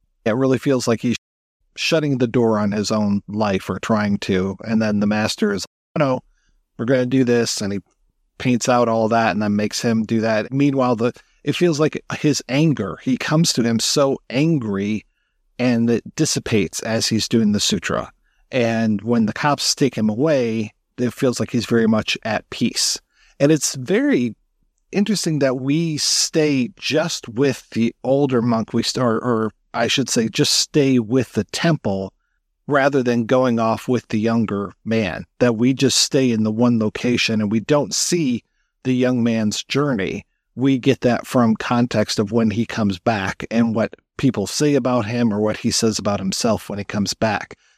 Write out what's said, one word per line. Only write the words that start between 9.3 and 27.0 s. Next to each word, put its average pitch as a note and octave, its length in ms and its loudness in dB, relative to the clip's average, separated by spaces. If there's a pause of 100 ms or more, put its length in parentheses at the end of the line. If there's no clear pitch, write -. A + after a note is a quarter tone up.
and G#2 100 -2
then G#2 160 0
makes G#2 240 -2
him A2+ 220 0
do A2 180 0
that. A2 320 -2
Meanwhile, C3+ 420 2
the, A#2 160 0 (320)
it A2 140 -2
feels E3 240 2
like - 200 -2 (120)
his - 340 0
anger, C3 540 0
he B2+ 160 0
comes D#3+ 340 0
to B2 120 0
him A#2 180 0
so C#3 360 0 (120)
angry A2 760 -2 (560)
and A#2 280 2
it - 260 -2
dissipates A2+ 680 -2
as A2 240 -2
he's A2 200 -2
doing A2+ 240 2
the G#2 80 0
sutra. - 500 -4 (400)
And A2+ 520 0
when A2+ 240 2
the G#2+ 80 -2
cops - 420 -2
take C3+ 180 0
him G#2+ 160 0
away, A2+ 640 0 (240)
it A#2+ 160 -2
feels B2+ 240 0
like A2 140 -4
he's A2+ 140 0
very A2+ 200 2
much A2 380 0
at G#2+ 260 -4
peace. - 480 -2 (440)
And C#3+ 100 4
it's - 240 0
very D#3 640 0 (560)
interesting F3+ 460 0
that C3 200 0
we D3 380 0
stay C#3+ 800 0
just D#3 500 -4